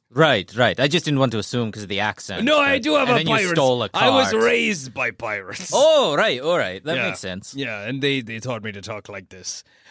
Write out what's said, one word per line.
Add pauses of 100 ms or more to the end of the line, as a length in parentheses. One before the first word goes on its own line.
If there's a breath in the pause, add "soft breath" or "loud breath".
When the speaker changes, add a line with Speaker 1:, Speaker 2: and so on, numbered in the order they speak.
Speaker 1:
Right,
right.
I
just
didn't
want
to
assume
'cause
of
the
accent,
Speaker 2:
No,
I
Speaker 1:
but
Speaker 2:
do
have
Speaker 1:
and
Speaker 2:
a
Speaker 1:
then
you
Speaker 2:
pirate.
Speaker 1:
stole
a
Speaker 2:
I
was
Speaker 1:
card.
Speaker 2:
raised
by
pirates.
Speaker 1:
Oh,
right,
all
right.
That
Speaker 2:
Yeah.
Speaker 1:
makes
sense.
Speaker 2:
Yeah,
and
they,
they
taught
me
to
talk
like
this. (260 soft breath)